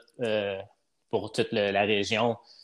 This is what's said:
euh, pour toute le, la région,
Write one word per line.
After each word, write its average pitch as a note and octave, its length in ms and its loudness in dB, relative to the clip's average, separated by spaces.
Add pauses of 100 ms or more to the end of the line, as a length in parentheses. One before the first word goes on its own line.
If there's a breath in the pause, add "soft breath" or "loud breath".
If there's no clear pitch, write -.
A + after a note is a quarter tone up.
(200)
euh, G#2 400 -2 (500)
pour G2+ 220 -2
toute - 200 -2
le, G2+ 200 2
la G2 100 2
région, G#2+ 560 2 (260 soft breath)